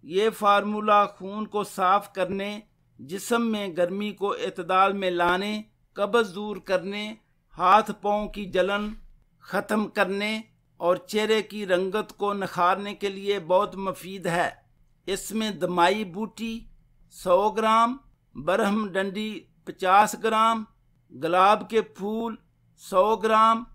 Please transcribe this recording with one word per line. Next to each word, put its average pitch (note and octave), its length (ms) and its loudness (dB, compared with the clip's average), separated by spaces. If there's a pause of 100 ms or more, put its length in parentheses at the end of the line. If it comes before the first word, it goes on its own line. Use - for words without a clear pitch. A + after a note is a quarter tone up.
ये G3 280 0
फार्मूला G#3 760 2
खून G3+ 380 -10
को G#3 200 -4
साफ G3 500 0
करने, G3 480 -4 (360)
जिस्म G3 440 -4
में G#3 340 -4
गर्मी G3 360 -2
को G3+ 220 -2
एतदाल F#3 580 0
में F#3+ 180 -2
लाने, F#3 540 0 (300)
कब्ज़ G3+ 380 0
दूर G#3 340 -8
करने, G3+ 500 -4 (380)
हाथ F#3 280 6 (200)
पाँव G#3 240 0
की G3+ 180 -8
जलन G3+ 520 0 (480)
ख़त्म G3+ 420 -2
करने G#3 560 -2 (360)
और F3+ 300 0
चेहरे G#3+ 340 0
की G#3 220 -8
रंगत F#3+ 460 -2
को G3+ 220 -4
निखारने G3 600 0
के G3 160 -6
लिए G3 320 -4
बहुत F3+ 360 2
मुफीद F#3+ 500 -8
है। E3+ 380 -2 (420)
इसमें G3+ 520 -6
दमाई F3+ 460 2
बूटी A3 640 -10 (460)
सौ F#3+ 360 2
ग्राम, A3 480 2 (360)
बरहम G3+ 540 0
डंडी G3 580 -6 (200)
पचास G3 540 4
ग्राम, A3 460 0 (440)
गुलाब F3+ 560 2
के A3 140 2 (100)
फूल A3 460 -6 (460)
सौ G3+ 340 4
ग्राम A3 580 4